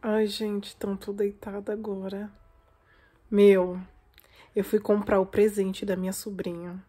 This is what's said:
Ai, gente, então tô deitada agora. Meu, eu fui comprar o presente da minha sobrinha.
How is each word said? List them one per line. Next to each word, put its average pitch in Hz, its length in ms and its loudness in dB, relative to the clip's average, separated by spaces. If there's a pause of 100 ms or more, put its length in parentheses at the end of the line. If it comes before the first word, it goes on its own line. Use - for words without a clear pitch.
Ai, 214 240 2
gente, 208 500 -4
então 202 200 -4
tô 196 180 -10
deitada 202 600 -6
agora. 202 580 -8 (960)
Meu, 190 500 6 (760)
eu 202 80 0
fui 214 160 0
comprar 208 400 2
o 190 80 2
presente 202 580 0
da 190 100 -2
minha 185 180 -4
sobrinha. 180 760 -10